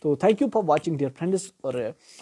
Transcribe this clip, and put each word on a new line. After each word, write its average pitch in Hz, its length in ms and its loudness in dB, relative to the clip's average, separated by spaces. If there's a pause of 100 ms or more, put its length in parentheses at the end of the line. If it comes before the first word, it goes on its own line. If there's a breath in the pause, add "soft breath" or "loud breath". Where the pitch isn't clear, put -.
तो 147 140 2
thank 208 260 4
you 262 100 0
for 208 160 0
watching 151 340 0
dear 131 140 -4
friends, 180 360 -4 (120)
और 123 300 -4 (280 loud breath)